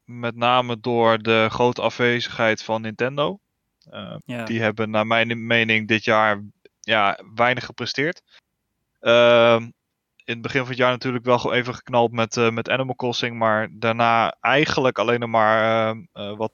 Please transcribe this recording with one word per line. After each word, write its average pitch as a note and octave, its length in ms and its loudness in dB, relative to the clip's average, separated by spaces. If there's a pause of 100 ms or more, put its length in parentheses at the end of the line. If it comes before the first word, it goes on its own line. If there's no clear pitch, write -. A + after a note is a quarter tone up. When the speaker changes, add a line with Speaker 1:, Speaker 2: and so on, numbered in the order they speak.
Speaker 1:
met A#2+ 320 -8
name A#2+ 440 0
door A2+ 420 2
de A2 280 2
grote B2 320 0
afwezigheid A#2 840 0
van A2 180 -4
Nintendo. C#3 580 -4 (500)
Eh, G#2 260 -14 (100)
Speaker 2:
Ja. A#2 200 -10
Speaker 1:
die A2+ 160 -4
hebben G#2+ 280 -2
naar A2 180 0
mijn A2+ 400 0
mening A2 400 2
dit G#2+ 160 0
jaar, G#2+ 400 2 (360)
ja, G#2+ 400 0 (160)
weinig A#2+ 300 0
gepresteerd. - 560 -6 (760)
Ehm, A#2 640 6 (640)
in A#2+ 80 -6
het A#2 80 -12
begin A#2 180 -4
van B2 100 -6
het B2+ 80 -8
jaar B2+ 140 2
natuurlijk B2 340 -4
wel B2 140 4
gewoon - 160 -4
even B2 200 -4
geknald A#2 360 0
met, A#2 260 -4
eh, A#2 140 2
met A2+ 180 -6
Animal B2+ 260 -2
Crossing, A#2+ 420 -6
maar A2 340 0
daarna A2+ 680 0
eigenlijk C3 580 0
alleen A#2 200 0
nog A#2 100 -8
maar, A2 600 2
ehm, A2 140 -10 (100)
eh, G#2 240 -12
wat A2 160 -6